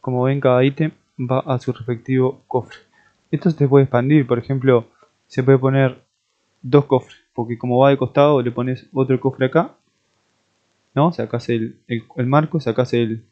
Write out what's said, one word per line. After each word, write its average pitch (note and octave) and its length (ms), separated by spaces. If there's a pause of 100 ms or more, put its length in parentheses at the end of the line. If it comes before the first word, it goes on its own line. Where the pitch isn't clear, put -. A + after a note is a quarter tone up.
Como B2+ 220
ven, C#3 160
cada B2+ 220
ítem C#3 280 (280)
va B2+ 200
a C3+ 200
su B2 140
respectivo B2+ 720
cofre. - 300 (540)
Esto D#3+ 200
se D3 160
puede C3+ 180
expandir, C3+ 420
por A#2+ 120
ejemplo, B2+ 500 (380)
se - 160
puede C3+ 140
poner C3+ 480 (560)
dos C#3 240
cofres, - 320 (160)
porque A#2 240
como B2 220
va C#3 100
de C#3 80
costado, C#3+ 460
le A#2+ 100
pones B2+ 400
otro C3 260
cofre C3 280
acá, E3+ 280 (1200)
¿no? D#3 180
Sacás A#2 360
el, A#2 380
el, A#2 180 (100)
el B2 120
marco, D3+ 340
sacás B2 320
el A#2 400